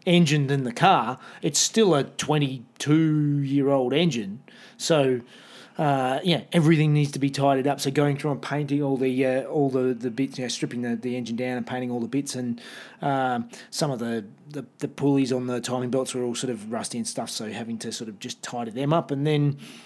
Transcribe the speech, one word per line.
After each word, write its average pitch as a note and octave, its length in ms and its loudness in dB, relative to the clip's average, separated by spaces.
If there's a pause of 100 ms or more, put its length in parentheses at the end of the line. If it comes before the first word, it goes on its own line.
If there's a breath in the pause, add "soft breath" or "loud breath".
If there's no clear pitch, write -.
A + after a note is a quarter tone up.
engine D#3 400 6
than C#3 160 0
the A#2+ 100 -4
car, C3+ 460 4 (240 loud breath)
it's E3 160 0
still G#3+ 380 4
a C3+ 80 2
twenty-two-year-old C#3+ 1900 2
engine. B2 520 0 (320 loud breath)
So, C3+ 460 2 (540 loud breath)
uh, C#3 460 2
yeah, E3+ 200 2 (100)
everything D#3 400 4
needs D3 200 2
to D3 60 -8
be C#3 120 0
tidied C#3 360 2
up. C#3 140 -2
So C#3+ 100 -2
going C#3+ 260 2
through D3 140 -4
and C3 100 -4
painting C#3+ 400 -2
all C3+ 160 0
the, C3 300 0
uh, C3 200 0
all C#3+ 240 0
the, B2+ 220 2
the A#2+ 200 -6
bits, C3+ 260 -4
you B2+ 60 -6
know, A#2+ 40 -6
stripping B2 340 -6
the, A#2+ 120 -2
the B2 220 -4
engine A#2 180 -6
down B2+ 220 -4
and A#2 100 -6
painting B2+ 240 -6
all A#2+ 80 -4
the A#2 80 -4
bits, C#3 300 -4
and, A#2+ 240 -4 (420 loud breath)
um, C3 480 -2 (200 loud breath)
some D3 200 -2
of B2 80 -4
the, A#2 260 -4 (260)
the, C#3 140 -10 (140)
the C#3+ 80 -4
pulleys C#3 460 0
on B2 160 -2
the B2 120 -4
timing B2 300 -4
belts C3 240 -2
were B2 80 -4
all A#2+ 140 -4
sort B2+ 160 -4
of G#2+ 180 -10
rusty A#2 280 -6
and A2+ 100 -4
stuff, - 200 -6
so - 220 -8
having A#2 280 -8
to A2+ 120 -8
sort A2 180 -8
of G2 120 -12
just - 200 -10
tidy A#2+ 300 -6
them C#3 220 0
up, E3 180 2
and C#3 160 -2
then D3 320 2 (280 loud breath)